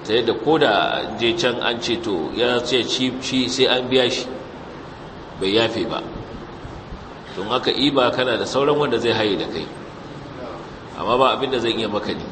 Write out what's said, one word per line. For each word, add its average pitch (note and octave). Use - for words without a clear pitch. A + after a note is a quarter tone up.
ta G#2
yadda A2+
ko D3+
da C#3+
an G#2+
je A#2
can A#2+
an A#2+
ce A#2+
to D#2+
ya B2
ce A#2+
shi, B2+
shi B2+
sai -
an B2
biya B2
shi, -
bai F#2+
yafe A2
ba. D2+
Don F#2+
haka B2+
iba C3+
kana B2
da G2
sauran C#3+
wanda C3+
zai A2+
haye G#2+
da D#2
kai, D#2
amma G#2+
ba B2+
abin B2+
da B2+
zan A#2
iya A2
maka G2+
ne. E2